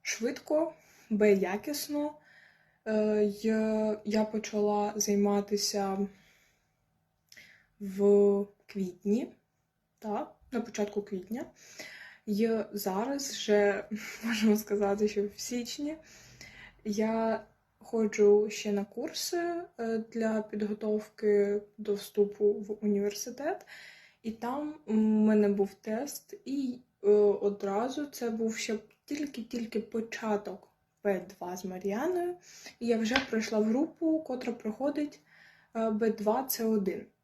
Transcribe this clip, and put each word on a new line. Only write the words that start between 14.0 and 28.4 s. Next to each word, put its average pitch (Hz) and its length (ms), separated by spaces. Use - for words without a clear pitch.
<laughs> - 200
можемо 214 320
сказати, 208 520
що 208 140
в 202 180
січні 285 560
я 220 600
ходжу 208 720
ще 208 220
на 202 120
курси, - 520
е, 226 200
для 220 440
підготовки 208 1160
до 208 160
вступу 202 580
в 214 320
університет. 208 840
І 226 80
там 285 440
у 220 80
мене 214 540
був 196 260
тест, - 600
і, 262 340
е, 202 60
одразу 208 960
це 233 240
був 226 260